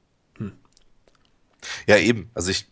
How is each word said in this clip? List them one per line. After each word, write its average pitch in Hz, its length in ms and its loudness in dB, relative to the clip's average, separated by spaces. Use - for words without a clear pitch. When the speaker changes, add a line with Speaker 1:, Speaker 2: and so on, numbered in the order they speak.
Speaker 1:
Hm. 101 140 -10
Speaker 2:
Ja, 104 100 6
eben. 98 360 0
Also 90 180 -6
ich, - 200 -6